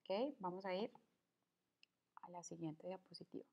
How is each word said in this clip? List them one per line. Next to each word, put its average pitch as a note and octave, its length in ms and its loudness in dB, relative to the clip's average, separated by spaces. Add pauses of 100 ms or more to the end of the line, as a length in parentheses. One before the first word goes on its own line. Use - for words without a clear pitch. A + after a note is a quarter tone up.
¿Ok? B3 380 4
Vamos F#3 260 0
a F#3 80 4
ir G3+ 180 2 (1300)
a - 80 -12
la F3 140 -6
siguiente E3 420 -2
diapositiva. F#3 680 -6